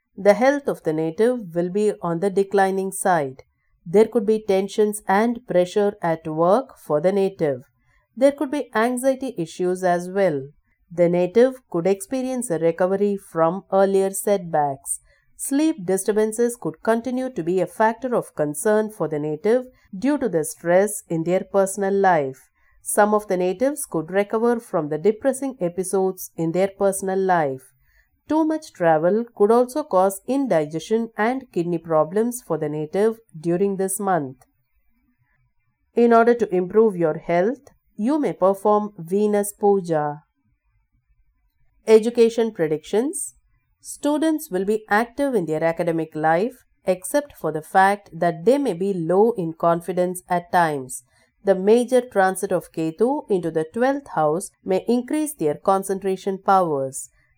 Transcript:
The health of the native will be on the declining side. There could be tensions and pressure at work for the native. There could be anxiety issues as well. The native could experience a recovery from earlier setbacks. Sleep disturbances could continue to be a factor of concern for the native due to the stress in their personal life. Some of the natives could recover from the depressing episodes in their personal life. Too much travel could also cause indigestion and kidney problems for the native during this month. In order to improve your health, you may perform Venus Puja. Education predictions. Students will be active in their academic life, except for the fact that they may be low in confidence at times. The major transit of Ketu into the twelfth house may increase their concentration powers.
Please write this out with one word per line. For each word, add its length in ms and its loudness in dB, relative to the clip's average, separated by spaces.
The 160 4
health 340 0
of 180 -4
the 100 -2
native 600 -2
will 140 -2
be 320 0
on 200 -4
the 100 -2
declining 600 0
side. 500 -2
There 220 4
could 180 -2
be 180 0
tensions 640 0
and 400 0
pressure 540 2
at 260 -2
work 520 0
for 240 -2
the 100 2
native. 480 -2
There 160 4
could 180 -6
be 240 -6
anxiety 640 -2
issues 480 -4
as 240 0
well. 400 0
The 200 2
native 460 2
could 160 -2
experience 640 -4
a 80 -2
recovery 600 0
from 520 -2
earlier 420 2
setbacks. 880 -2
Sleep 480 -2
disturbances 720 0
could 260 -10
continue 480 -2
to 120 -6
be 180 0
a 60 0
factor 480 -2
of 200 -4
concern 560 0
for 180 -4
the 100 -4
native 480 -2
due 200 0
to 120 -2
the 160 0
stress 640 0
in 160 -2
their 200 0
personal 480 -2
life. 540 0
Some 320 2
of 140 -2
the 80 0
natives 480 -2
could 260 -6
recover 480 0
from 300 -4
the 100 -4
depressing 600 -2
episodes 760 -4
in 180 -2
their 160 0
personal 500 -2
life. 540 0
Too 180 0
much 280 -4
travel 520 2
could 160 4
also 320 2
cause 440 0
indigestion 880 -2
and 360 -2
kidney 260 -2
problems 680 0
for 100 -2
the 120 -4
native 500 -2
during 380 -2
this 240 -4
month. 380 -2
In 180 4
order 220 6
to 200 -2
improve 420 2
your 220 0
health, 500 -2
you 220 0
may 140 -2
perform 640 2
Venus 560 0
Puja. 720 0
Education 640 4
predictions. 840 -4
Students 720 -2
will 140 -2
be 240 -2
active 460 -2
in 120 0
their 160 -4
academic 520 -2
life, 500 0
except 500 -4
for 160 -4
the 100 -6
fact 500 2
that 320 -4
they 140 4
may 160 -2
be 200 -2
low 380 2
in 200 -6
confidence 760 -2
at 220 -4
times. 520 0
The 120 4
major 480 2
transit 500 0
of 180 -2
Ketu 600 -2
into 200 0
the 140 -2
twelfth 440 -2
house 420 -2
may 240 -2
increase 460 -2
their 220 -2
concentration 840 -2
powers. 720 0